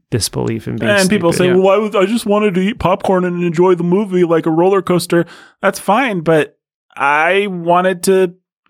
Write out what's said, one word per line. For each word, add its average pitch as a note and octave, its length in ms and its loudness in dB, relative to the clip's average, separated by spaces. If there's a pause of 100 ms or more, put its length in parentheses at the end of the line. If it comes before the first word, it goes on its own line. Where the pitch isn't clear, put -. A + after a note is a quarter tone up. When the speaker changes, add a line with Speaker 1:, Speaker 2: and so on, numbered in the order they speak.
(100)
Speaker 1:
disbelief A2+ 560 -4
and A#2 140 -8
being A#2 100 -2
Speaker 2:
And F#3+ 200 2
people F3 220 0
Speaker 1:
stupid. F3+ 200 0
Speaker 2:
say, F3+ 60 4
Speaker 3:
Yeah. F#3 40 2
Speaker 2:
"Well, F#3+ 120 4
I - 20 2
was, G#3 180 -2
I G3 120 2
just A3 200 -2
wanted G#3 280 0
to F#3 60 -2
eat G3+ 200 -2
popcorn F#3 440 0
and F3 200 -4
enjoy F3 320 2
the E3+ 80 -4
movie F#3 400 0
like E3 220 0
a E3 40 0
roller F#3 320 2
coaster." E3+ 440 0 (360)
That's G3 160 -2
fine, G#3 440 -2
but D#3+ 360 0 (380)
I E3 520 0
wanted F3+ 560 0
to F#3 300 2 (340)